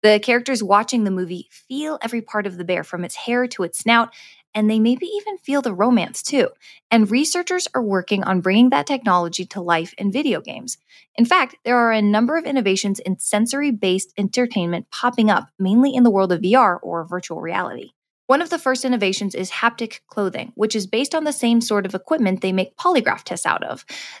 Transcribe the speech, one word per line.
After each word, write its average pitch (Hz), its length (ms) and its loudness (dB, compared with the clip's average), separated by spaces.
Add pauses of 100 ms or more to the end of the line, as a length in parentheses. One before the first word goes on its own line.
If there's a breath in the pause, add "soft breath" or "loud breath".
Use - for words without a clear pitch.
The 214 180 6
characters 240 440 0
watching 214 400 2
the 196 80 0
movie 180 400 -6
feel 294 500 -10
every 226 220 -6
part 208 240 -4
of 185 100 -10
the 175 60 -8
bear, 175 200 -4
from 175 220 -8
its - 80 -12
hair 247 320 -2
to 240 160 -6
its 170 160 -4
snout, 233 340 2 (440 loud breath)
and 214 120 2
they 220 120 2
maybe 247 260 2
even 415 320 -6
feel 277 240 -2
the 226 140 -4
romance, 208 480 0
too. - 260 0 (400 loud breath)
And 214 220 4
researchers 349 640 -2
are 247 80 0
working 196 400 -2
on 185 180 0
bringing 214 300 6
that - 160 0
technology 185 580 -2
to 196 160 -10
life 170 380 -2
in 202 120 -2
video 240 300 -2
games. - 380 -12 (360 soft breath)
In 233 100 4
fact, 294 380 2
there 247 140 2
are 233 140 4
a 220 100 2
number 226 360 2
of 330 80 -4
innovations 196 540 0
in 190 200 -4
sensory-based 214 960 0
entertainment 196 720 -2
popping 233 400 0
up, 190 200 0 (100)
mainly 233 340 4
in 254 80 2
the 233 80 8
world 190 220 2
of 170 100 0
V 190 140 2
R 208 240 4
or 170 260 -6
virtual 175 340 -8
reality. 170 520 -8 (360)
One 277 140 4
of 330 80 -8
the 330 100 -2
first 262 260 -2
innovations 202 500 0
is 185 160 -6
haptic - 560 -4
clothing, - 480 -6
which 214 180 0
is 196 140 -4
based 254 260 -2
on 320 120 -2
the 294 80 -2
same 233 260 2
sort 202 260 0
of 196 80 -8
equipment 196 460 0
they 190 140 -2
make 185 240 -2
polygraph - 460 0
tests - 220 -8
out - 160 -2
of. - 220 -8 (360 loud breath)